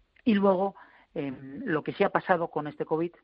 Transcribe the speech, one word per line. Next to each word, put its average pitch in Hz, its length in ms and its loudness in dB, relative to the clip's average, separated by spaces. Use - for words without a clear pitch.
Y 226 100 4
luego, 196 400 4
eh, 139 180 -4
lo 170 200 -2
que 147 80 -6
sí - 100 0
ha 190 80 2
pasado 170 380 0
con 151 180 -6
este 147 180 -6
covid 170 280 -2